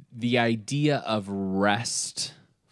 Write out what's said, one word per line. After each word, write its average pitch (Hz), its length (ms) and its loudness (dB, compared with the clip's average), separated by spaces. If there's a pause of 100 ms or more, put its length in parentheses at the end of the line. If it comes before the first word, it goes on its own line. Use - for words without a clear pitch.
(120)
the 120 260 0
idea 120 600 2
of 107 300 -2
rest 98 1040 0 (400)